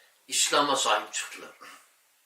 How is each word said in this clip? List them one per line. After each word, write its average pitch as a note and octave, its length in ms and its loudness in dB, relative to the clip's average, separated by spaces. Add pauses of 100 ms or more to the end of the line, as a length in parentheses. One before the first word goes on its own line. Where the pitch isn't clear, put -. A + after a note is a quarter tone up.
(280)
İslam'a C#3+ 480 2
sahip - 360 0
çıktılar. - 380 -8 (760)